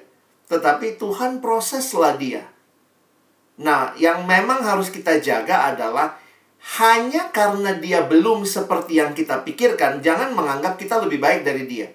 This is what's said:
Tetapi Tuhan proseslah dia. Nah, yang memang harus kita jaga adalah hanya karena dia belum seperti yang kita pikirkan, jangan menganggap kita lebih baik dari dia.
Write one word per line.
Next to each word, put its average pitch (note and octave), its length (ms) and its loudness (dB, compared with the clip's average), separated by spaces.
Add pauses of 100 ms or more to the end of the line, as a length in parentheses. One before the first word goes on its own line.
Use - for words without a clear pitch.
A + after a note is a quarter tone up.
(460)
Tetapi D#3 560 -2
Tuhan B3 400 -4
proseslah A3+ 800 0
dia. A#2 240 -6 (1120)
Nah, D3 400 0
yang F3 320 2
memang A3+ 320 2
harus G3 320 -2
kita D#3+ 240 0
jaga - 560 0
adalah B2 480 -4 (560)
hanya A#3 560 2
karena G3+ 480 2
dia E3+ 240 0
belum G3+ 400 4
seperti E3+ 560 0
yang D3 160 -2
kita C#3 240 -2
pikirkan, E3+ 640 0
jangan A3 320 0
menganggap D#3 400 -2
kita G#3+ 240 -2
lebih D#3+ 160 -2
baik D#3 240 2
dari C3+ 240 -4
dia. A#2+ 300 -10